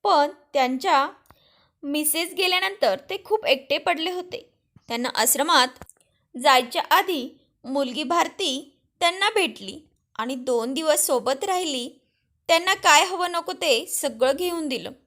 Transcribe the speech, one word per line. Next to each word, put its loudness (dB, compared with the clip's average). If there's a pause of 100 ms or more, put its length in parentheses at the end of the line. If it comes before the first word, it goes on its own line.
पण 4 (240)
त्यांच्या 2 (760)
मिसेस -2
गेल्यानंतर 0 (140)
ते -6
खूप -2
एकटे 0
पडले -2
होते. -12 (380)
त्यांना -4
आश्रमात 2 (520)
जायच्या 2 (100)
आधी 2 (380)
मुलगी -4
भारती -2 (240)
त्यांना 0
भेटली -4 (360)
आणि -6
दोन -2
दिवस 2
सोबत 0
राहिली. -4 (600)
त्यांना 4
काय 6
हवं -4
नको -4
ते 0
सगळं -2
घेऊन -4
दिलं. -6 (160)